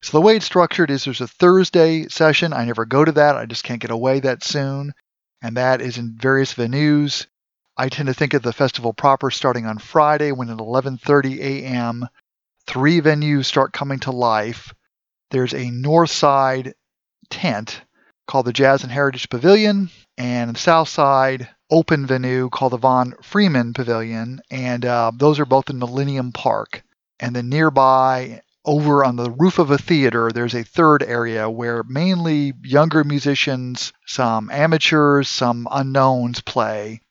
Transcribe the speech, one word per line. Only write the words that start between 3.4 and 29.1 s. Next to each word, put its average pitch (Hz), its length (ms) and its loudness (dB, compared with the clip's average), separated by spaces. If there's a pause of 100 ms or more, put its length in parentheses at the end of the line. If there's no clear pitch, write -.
just 113 180 -10
can't 120 160 -8
get 113 100 -8
away 127 300 0
that 131 240 -4
soon. 139 480 -6 (500)
And 117 140 -8
that 127 240 0
is 123 180 -8
in 117 180 -10
various 135 380 0
venues. 147 720 0 (500)
I 131 120 -2
tend 139 180 -6
to 131 80 -2
think 147 180 -2
of 139 100 0
the 120 100 -4
festival 120 400 -2
proper 135 400 0
starting 120 340 -2
on 110 120 -8
Friday 151 520 2
when 127 200 -6
at 113 100 -10
eleven 127 380 -4
thirty 135 440 0
A 139 220 -6
M 123 440 -6 (560)
three 151 360 2
venues 147 460 2
start 135 260 0
coming 139 280 -6
to 135 120 -8
life. 117 600 -2 (600)
There's 127 200 -2
a 123 200 -6
north 151 400 2
side 135 640 0 (540)
tent 113 540 -6 (460)
called 127 180 0
the 120 60 -4
Jazz 135 320 4
and 127 80 -10
Heritage 135 360 -4
Pavilion 202 640 2 (260)
and 123 380 -4
the - 60 -10
south 160 300 2
side 135 580 0 (200)
open 156 380 2
venue 127 440 -2
called 131 220 -2
the 127 40 -4
Von 127 440 2
Freeman 139 540 0
Pavilion. 117 720 -6
And, 123 360 -6
uh, 120 320 0
those 143 240 4
are 147 40 2
both 131 260 0
in 131 100 -6
Millennium 131 500 -4
Park. - 540 -6 (340)
And 120 160 -8
then 123 140 -6
nearby, 131 960 2 (240)
over 147 380 2
on 123 120 0